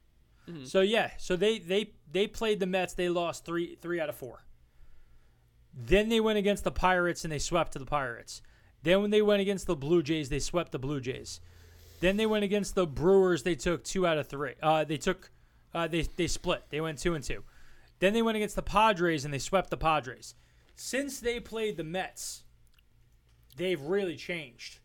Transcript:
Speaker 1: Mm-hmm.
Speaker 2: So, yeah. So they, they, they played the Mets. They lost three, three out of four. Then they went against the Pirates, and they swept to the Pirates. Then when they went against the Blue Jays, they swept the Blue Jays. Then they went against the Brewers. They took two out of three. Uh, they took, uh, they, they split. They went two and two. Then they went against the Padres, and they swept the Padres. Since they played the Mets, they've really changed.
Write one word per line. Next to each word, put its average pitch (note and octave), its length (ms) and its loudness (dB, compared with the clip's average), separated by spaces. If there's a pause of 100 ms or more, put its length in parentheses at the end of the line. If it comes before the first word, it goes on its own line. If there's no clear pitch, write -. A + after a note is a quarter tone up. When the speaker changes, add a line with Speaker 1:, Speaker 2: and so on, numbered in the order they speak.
(480)
Speaker 1:
Mm-hmm. D#3+ 180 -12
Speaker 2:
So, F#3+ 160 2
yeah. G3+ 360 2
So - 180 -2
they, G#3+ 220 2
they, F#3+ 340 -4 (180)
they F#3+ 160 2
played G#3+ 340 -2
the F#3+ 60 0
Mets. F#3 280 -2
They F3+ 140 -2
lost E3+ 360 -2
three, E3+ 360 -4
three E3+ 200 -6
out D3+ 80 -2
of - 60 -6
four. - 300 -14 (1300)
Then F3+ 300 4
they A3+ 120 4
went A3 180 2
against G3+ 260 0
the F3+ 80 0
Pirates, F3 520 2
and E3 80 -6
they C#3+ 80 -4
swept - 320 0
to D#3 60 -8
the C3+ 60 -10
Pirates. B2 560 -6 (420)
Then F#3 200 4
when G#3 80 0
they G#3+ 120 6
went G#3 200 4
against F#3+ 240 -2
the F3 100 0
Blue D#3 260 2
Jays, D3+ 280 -2
they C#3+ 80 -2
swept E3 340 -2
the D#3 60 -6
Blue C3+ 220 -4
Jays. A#2+ 400 -8 (600)
Then F#3+ 160 4
they A3 100 2
went G#3+ 180 2
against G3 300 0
the F3+ 120 2
Brewers. F3 560 6
They F3 140 0
took E3+ 280 -2
two F#3 220 0
out E3 120 4
of C#3 100 -2
three. C#3 340 -6
Uh, D#3 220 4
they D3+ 120 -4
took, - 340 -2 (440)
uh, E3 140 0
they, E3 140 0
they E3 260 -2
split. - 420 -2
They D3 100 -4
went D#3 180 -4
two F3 160 0
and D3 100 -6
two. G#2 180 -6 (560)
Then G3 160 4
they A3+ 80 2
went A3+ 140 0
against G#3 200 -2
the F3+ 60 -4
Padres, F3 600 2
and D3 100 -6
they C3+ 40 -2
swept F3+ 320 0
the D#3+ 60 -4
Padres. C#3+ 580 -2 (420)
Since C4+ 440 -6
they A#3+ 200 -4
played G#3+ 360 -4
the D#3+ 80 -6
Mets, - 600 -8 (1120)
they've F3 240 -2
really F3 360 -2
changed. D3 680 -12